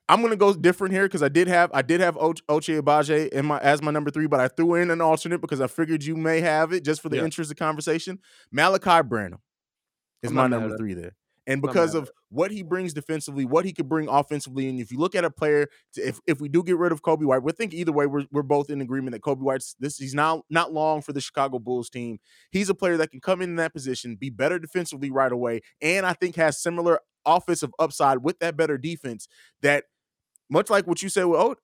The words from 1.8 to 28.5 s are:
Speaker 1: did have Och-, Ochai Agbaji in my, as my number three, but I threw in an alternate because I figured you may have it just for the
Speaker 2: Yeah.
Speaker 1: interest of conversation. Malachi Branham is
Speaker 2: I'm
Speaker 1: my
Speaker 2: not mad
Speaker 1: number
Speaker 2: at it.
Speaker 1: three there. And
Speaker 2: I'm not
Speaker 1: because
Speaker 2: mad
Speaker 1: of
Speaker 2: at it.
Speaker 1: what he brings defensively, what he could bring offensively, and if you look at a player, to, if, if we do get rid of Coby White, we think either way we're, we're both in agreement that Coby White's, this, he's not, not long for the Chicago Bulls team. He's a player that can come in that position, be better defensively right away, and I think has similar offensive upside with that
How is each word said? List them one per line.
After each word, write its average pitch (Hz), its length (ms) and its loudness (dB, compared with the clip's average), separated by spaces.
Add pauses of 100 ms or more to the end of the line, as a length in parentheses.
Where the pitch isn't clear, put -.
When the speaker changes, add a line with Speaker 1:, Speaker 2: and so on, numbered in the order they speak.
Speaker 1:
did 160 180 2
have 175 160 2
Och-, 160 320 0
Ochai 151 320 0
Agbaji 151 500 2
in 139 160 0
my, 147 120 0
as 143 240 4
my 151 80 -2
number 151 200 -2
three, 156 180 -2
but 143 100 4
I 127 80 4
threw 170 300 2
in 175 160 2
an 165 80 0
alternate 165 400 0
because 139 200 -4
I 147 60 0
figured 156 380 -2
you 160 120 -4
may 160 240 0
have 160 320 2
it 180 120 -2
just 151 160 0
for 165 80 -10
the 151 80 -2
Speaker 2:
Yeah. 165 80 0
Speaker 1:
interest 156 260 -6
of 147 60 -12
conversation. 160 640 -4 (320)
Malachi 185 500 4
Branham 104 380 -4 (840)
is 117 80 -4
Speaker 2:
I'm 127 60 -2
Speaker 1:
my 131 60 6
Speaker 2:
not 127 80 4
mad 120 100 0
Speaker 1:
number 107 140 -4
Speaker 2:
at 110 40 -8
it. - 0 -
Speaker 1:
three 104 160 -6
there. 87 220 -12 (320)
And 135 100 -2
Speaker 2:
I'm - 20 -6
not 135 120 -2
Speaker 1:
because 165 220 2
Speaker 2:
mad 165 40 0
Speaker 1:
of 143 60 -4
Speaker 2:
at - 60 -14
it. - 40 -20 (140)
Speaker 1:
what 165 240 -2
he 208 100 -8
brings 180 320 -4
defensively, 147 500 -6
what 151 200 2
he 190 80 -6
could 151 160 -6
bring 156 200 -2
offensively, 135 600 -2
and 131 100 -6
if 120 140 -10
you 123 60 -8
look 185 180 -2
at 175 80 0
a 160 60 -2
player, 147 360 0 (280)
to, 120 140 -10
if, 117 180 -8
if 139 140 -2
we 147 80 -8
do 165 140 2
get 175 140 0
rid 165 160 2
of 151 100 -6
Coby 156 220 0
White, 131 180 4
we 143 80 -2
think 185 240 -6
either 165 180 -4
way 143 140 2
we're, 143 240 -4
we're 143 120 -2
both 143 280 0
in 143 100 -6
agreement 131 340 -6
that 107 80 -12
Coby 135 180 -2
White's, 135 400 -2
this, 143 180 -6
he's 135 160 -10
not, 156 360 0
not 165 220 0
long 156 300 0
for 147 100 -10
the 131 80 -6
Chicago 135 380 -4
Bulls 120 320 -6
team. 120 300 -10 (320)
He's 190 160 0
a 196 80 2
player 175 220 0
that 156 120 0
can 131 100 -20
come 185 220 -2
in 175 140 -6
that 160 160 -2
position, 127 420 -8
be 120 160 -10
better 165 300 -2
defensively 151 500 -8
right 131 220 2
away, 120 300 -2 (200)
and 185 240 0
I 180 60 2
think 175 240 -4
has 160 260 2
similar 170 380 0 (240)
offensive 165 560 0
upside 139 380 2
with 139 200 -2
that 165 180 -4